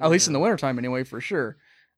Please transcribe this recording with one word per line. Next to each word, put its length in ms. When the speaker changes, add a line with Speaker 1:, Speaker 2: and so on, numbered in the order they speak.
Speaker 1:
at 100
least 160
in 60
the 60
Speaker 2:
Yeah. 60
Speaker 1:
wintertime 340
anyway, 260
for 160
sure. 380